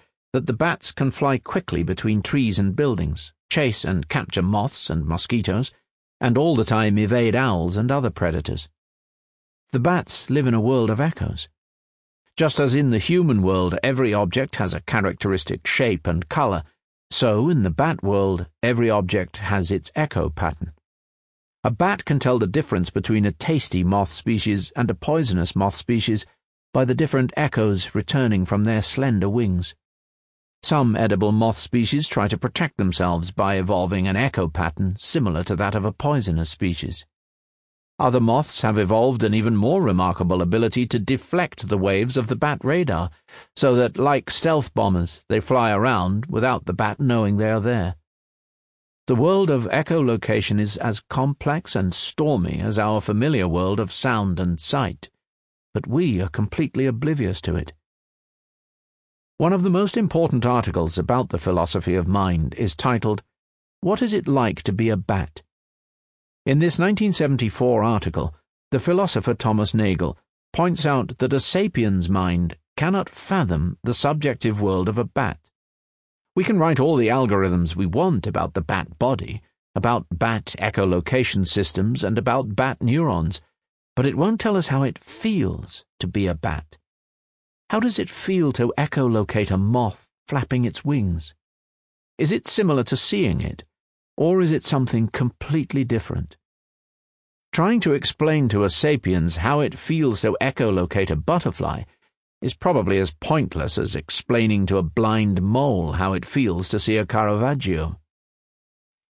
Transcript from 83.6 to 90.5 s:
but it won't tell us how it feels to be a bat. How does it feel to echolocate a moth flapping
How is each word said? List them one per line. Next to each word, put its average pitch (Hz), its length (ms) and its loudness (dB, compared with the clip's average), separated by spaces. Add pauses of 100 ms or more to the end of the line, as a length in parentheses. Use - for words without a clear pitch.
but 123 120 2
it 107 100 -2
won't 208 240 0
tell 208 160 2
us 175 120 0
how 135 120 2
it 135 160 -2
feels - 880 -4 (140)
to 98 80 -4
be 98 180 0
a 87 80 0
bat. 76 440 -6 (920)
How 214 100 0
does 233 200 0
it 180 100 -4
feel 180 440 0
to 120 260 0
echolocate 113 720 0
a 92 60 2
moth 110 500 0 (200)
flapping 127 380 0